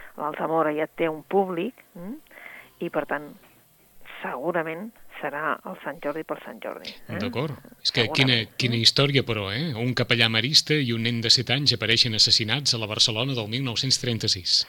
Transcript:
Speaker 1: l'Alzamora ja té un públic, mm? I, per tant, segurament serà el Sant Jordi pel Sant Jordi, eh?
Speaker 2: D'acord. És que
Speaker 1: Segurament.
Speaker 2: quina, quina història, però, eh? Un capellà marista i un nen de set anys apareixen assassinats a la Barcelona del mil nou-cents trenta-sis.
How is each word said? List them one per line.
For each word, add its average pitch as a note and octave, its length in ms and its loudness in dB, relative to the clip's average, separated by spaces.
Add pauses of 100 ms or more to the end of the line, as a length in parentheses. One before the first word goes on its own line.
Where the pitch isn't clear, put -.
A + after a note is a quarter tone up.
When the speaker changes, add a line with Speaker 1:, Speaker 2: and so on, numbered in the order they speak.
(180)
Speaker 1:
l'Alzamora D#3 560 0
ja D3+ 140 -2
té E3 220 -2
un D#3 140 -8
públic, F#3+ 500 0 (200)
mm? F#3 200 -12 (680)
I, E3+ 100 -6
per C#3+ 160 -2
tant, D3 280 -6 (880)
segurament E3+ 680 -4 (300)
serà C#3+ 340 -2 (100)
el F#3 180 -8
Sant C#3+ 200 -8
Jordi D3+ 200 -6
pel D3+ 200 -8
Sant A#2 180 -14
Jordi, - 280 -10 (180)
eh? C#3 120 -6
Speaker 2:
D'acord. C3 340 -4 (280)
És - 100 -4
que B2 120 2
Speaker 1:
Segurament. B2 120 -2
Speaker 2:
quina, B2+ 420 2
quina A#2+ 180 0
història, C3+ 480 4
però, G#2 300 -2
eh? C#3+ 200 -4
Un A#2+ 220 0
capellà A#2 340 4
marista A#2 440 4
i C#3 180 2
un A2+ 120 0
nen A#2 180 0
de A#2 80 2
set A#2 220 4
anys C3+ 220 2
apareixen A2+ 420 2
assassinats A2+ 580 2
a A#2 40 -2
la A2+ 80 -4
Barcelona A2+ 480 2
del A2+ 140 -4
mil B2 160 -2
nou-cents B2 380 0
trenta-sis. A2 680 0